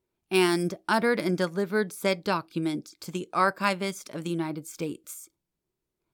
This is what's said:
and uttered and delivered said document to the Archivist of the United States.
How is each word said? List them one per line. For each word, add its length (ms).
and 460
uttered 320
and 180
delivered 540
said 320
document 760
to 120
the 220
Archivist 800
of 120
the 60
United 380
States. 600